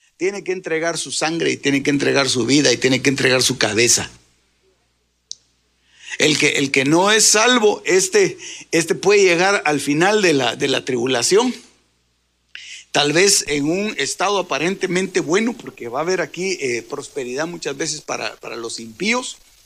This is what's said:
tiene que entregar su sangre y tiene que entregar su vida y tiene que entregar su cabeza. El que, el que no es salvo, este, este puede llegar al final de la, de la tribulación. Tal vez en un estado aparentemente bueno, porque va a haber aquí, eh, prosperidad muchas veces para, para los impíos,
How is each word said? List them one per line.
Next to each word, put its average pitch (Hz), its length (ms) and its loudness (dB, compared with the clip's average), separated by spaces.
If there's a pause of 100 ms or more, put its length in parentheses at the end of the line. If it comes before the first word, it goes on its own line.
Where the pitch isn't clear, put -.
(160)
tiene 190 260 -4
que 170 100 -4
entregar 165 440 -4
su 143 160 -8
sangre 160 380 -2
y 127 80 -4
tiene 139 240 0
que 151 80 -2
entregar 135 400 2
su 123 160 0
vida 135 260 4
y 120 60 0
tiene 131 240 0
que 135 80 2
entregar 131 320 2
su - 160 0
cabeza. 107 520 2 (2000)
El 151 200 2
que, - 180 2
el 139 160 -2
que 135 140 2
no 180 260 4
es 220 140 4
salvo, 220 580 4
este, 190 540 2 (340)
este 165 220 0
puede 202 280 4
llegar 185 440 2
al 147 140 0
final 185 420 2
de 175 100 4
la, 123 240 0
de 139 100 -4
la 131 180 -2
tribulación. 131 720 2 (1400)
Tal 147 220 0
vez 190 360 4
en 147 220 -2
un 202 280 -2
estado 185 400 -2
aparentemente 180 840 -2
bueno, 202 320 0
porque - 360 -12
va 123 120 -6
a - 20 -2
haber 180 200 -2
aquí, 175 380 -6
eh, 120 220 -4
prosperidad 135 640 -8
muchas 156 300 -8
veces 151 240 -6
para, 120 360 -8
para 117 200 -12
los 117 240 -10
impíos, 202 560 -4 (300)